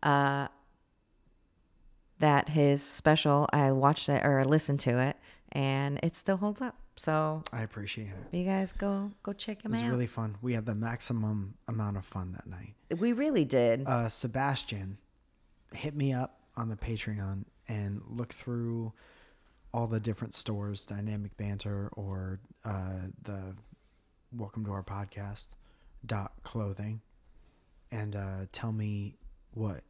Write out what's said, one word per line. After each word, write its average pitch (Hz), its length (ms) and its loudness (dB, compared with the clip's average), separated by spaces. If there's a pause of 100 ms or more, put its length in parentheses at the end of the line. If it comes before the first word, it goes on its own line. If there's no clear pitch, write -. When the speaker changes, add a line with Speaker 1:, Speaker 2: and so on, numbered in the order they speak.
Speaker 1:
uh, 139 440 4 (1700)
that 147 300 6
his 143 340 6
special, 151 680 4
I 139 200 6
watched 139 380 4
it 139 160 4
or 135 200 6
listened 143 360 4
to 120 180 4
it, 135 180 2 (340)
and 139 520 0
it 165 120 0
still 196 220 0
holds 208 240 -2
up. 254 140 -6 (220)
So 156 540 0
Speaker 2:
I 117 120 -4
appreciate 104 460 -6
it. 104 280 -6
Speaker 1:
you 180 80 0
guys 190 280 0
go, 202 380 -2 (120)
go 202 100 -4
check 202 300 -10
him 214 80 -4
Speaker 2:
It 160 60 2
was 113 60 0
Speaker 1:
out. 117 60 0
Speaker 2:
really 123 180 0
fun. 110 340 -4
We 123 120 -2
had 113 120 -2
the 113 100 -2
maximum 107 800 -2 (120)
amount 107 300 -2
of 95 80 -6
fun 90 280 -6
that - 140 -12
night. 98 280 -12 (240)
Speaker 1:
We 233 140 2
really 254 320 4
did. 120 420 4
Speaker 2:
Uh, 120 220 2
Sebastian, 113 880 -2 (760)
hit 151 220 -6
me 139 180 2
up 127 240 -2 (200)
on 113 120 -2
the 110 60 -2
Patreon 101 680 -4 (220)
and 101 420 -2
look 117 240 -6
through 117 580 -4 (840)
all 117 140 2
the 113 140 2
different 110 340 -2
stores, 101 500 -4
Dynamic 104 520 -4
Banter 101 560 -2
or, 95 460 -4 (260)
uh, 95 380 -4 (200)
the 95 320 -8 (800)
Welcome 110 300 -6
to 101 80 -4
Our 95 100 -4
Podcast 101 640 -8 (580)
dot 104 280 -4 (100)
clothing, 104 560 -4 (920)
and, 107 260 -6
uh, 95 360 -4
tell 113 220 -4
me 104 420 -2 (380)
what 104 360 -4